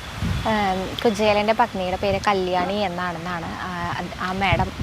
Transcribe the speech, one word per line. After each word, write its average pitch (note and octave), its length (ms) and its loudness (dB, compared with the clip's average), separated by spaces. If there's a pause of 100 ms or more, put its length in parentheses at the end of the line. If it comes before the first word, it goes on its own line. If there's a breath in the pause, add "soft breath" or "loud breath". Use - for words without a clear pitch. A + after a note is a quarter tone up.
(480)
ഏം, F#3+ 480 0 (100)
കുചേലൻ്റെ G#3 480 4
പത്നിയുടെ F#3+ 420 2
പേര് G3 320 0
കല്യാണി F3+ 460 2
എന്നാണെന്നാണ്, F3 720 -4
ആ, F3 520 -6
അത് F3 80 -4 (140)
ആ F#3 120 -4
മാഡം, F#3 400 2 (120)